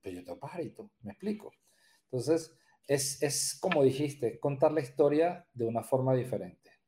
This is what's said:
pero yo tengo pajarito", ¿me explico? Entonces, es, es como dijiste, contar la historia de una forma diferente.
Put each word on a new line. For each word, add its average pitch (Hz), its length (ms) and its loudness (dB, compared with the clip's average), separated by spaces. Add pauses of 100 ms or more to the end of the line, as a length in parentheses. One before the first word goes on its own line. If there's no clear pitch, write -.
pero 92 160 -10
yo 90 80 -14
tengo 87 140 -12
pajarito", 143 520 -12 (100)
¿me 202 100 -12
explico? 208 400 -8 (540)
Entonces, 143 520 -2 (300)
es, - 340 0
es - 400 -2
como 170 220 2
dijiste, 135 560 0
contar 147 320 2
la 156 100 0
historia 151 720 2
de 117 120 -2
una 113 180 -2
forma 131 320 2
diferente. 101 560 -6 (160)